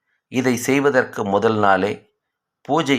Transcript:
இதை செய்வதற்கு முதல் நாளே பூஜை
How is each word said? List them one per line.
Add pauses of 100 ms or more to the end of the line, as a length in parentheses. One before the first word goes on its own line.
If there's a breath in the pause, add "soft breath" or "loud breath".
(320)
இதை
செய்வதற்கு
முதல்
நாளே (720)
பூஜை